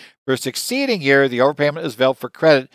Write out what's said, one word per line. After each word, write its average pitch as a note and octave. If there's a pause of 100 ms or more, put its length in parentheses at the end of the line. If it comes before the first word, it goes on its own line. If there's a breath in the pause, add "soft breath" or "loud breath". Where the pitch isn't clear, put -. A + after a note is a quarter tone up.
(240 loud breath)
for C3
a B2+
succeeding A#3+
year, C#3
the A#2+
overpayment D3
is C3
available C3
for -
credit C#3+